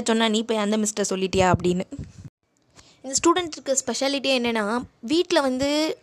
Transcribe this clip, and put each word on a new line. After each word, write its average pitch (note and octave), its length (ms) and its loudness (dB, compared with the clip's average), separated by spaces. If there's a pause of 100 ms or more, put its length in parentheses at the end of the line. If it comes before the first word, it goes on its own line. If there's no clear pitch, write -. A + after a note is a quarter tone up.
சொன்னா A3+ 240 2
நீ A3 140 0
போய் A3 140 -2
அந்த G#3 200 0
மிஸ்ட்ட G#3 320 -2
சொல்லிட்டியா?" F#3 480 2
அப்படின்னு. F3+ 240 0 (1200)
இந்த C4+ 160 -6
ஸ்டூடெண்ட்ஸுக்கு E4 580 0 (100)
ஸ்பெஷாலிட்டியே C4+ 540 0
என்னென்னா, A#3 420 -2 (180)
வீட்டில் D#4+ 400 2
வந்து, C#4+ 640 0